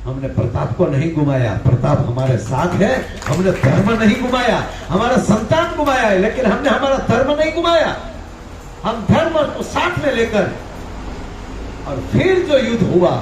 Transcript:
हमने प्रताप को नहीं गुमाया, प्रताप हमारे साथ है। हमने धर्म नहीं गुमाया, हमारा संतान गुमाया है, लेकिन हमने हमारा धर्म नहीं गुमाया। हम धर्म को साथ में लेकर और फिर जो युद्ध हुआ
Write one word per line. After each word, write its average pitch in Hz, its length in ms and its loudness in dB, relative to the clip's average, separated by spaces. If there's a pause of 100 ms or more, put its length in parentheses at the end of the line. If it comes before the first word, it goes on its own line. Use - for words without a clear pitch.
हमने 135 240 -6
प्रताप 135 500 -2
को 180 80 2
नहीं 151 280 0
गुमाया, 131 500 0
प्रताप 131 360 4
हमारे 131 380 0
साथ 143 360 -2
है। - 460 0
हमने 180 320 0
धर्म 180 400 2
नहीं 220 300 2
गुमाया, 247 480 0 (200)
हमारा 233 280 2
संतान 320 580 2
गुमाया 269 320 2
है, 196 100 4
लेकिन 233 280 0
हमने 220 240 2
हमारा 269 280 2
धर्म 254 340 0
नहीं 311 220 0
गुमाया। 330 420 2 (880)
हम 220 280 -4
धर्म 302 420 2
को 185 100 -8
साथ - 360 -2
में 285 140 0
लेकर 220 380 0 (1400)
और 135 240 -6
फिर 359 360 2
जो 294 100 4
युद्ध 226 300 2
हुआ 175 240 4 (100)